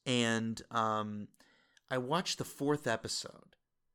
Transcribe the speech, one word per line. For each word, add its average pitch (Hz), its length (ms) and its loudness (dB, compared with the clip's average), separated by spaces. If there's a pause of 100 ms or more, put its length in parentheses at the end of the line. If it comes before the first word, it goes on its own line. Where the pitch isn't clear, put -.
and, 113 640 2
um, 107 580 0 (640)
I 131 40 2
watched 143 400 0
the 131 80 -4
fourth 143 420 0
episode, - 720 -4 (380)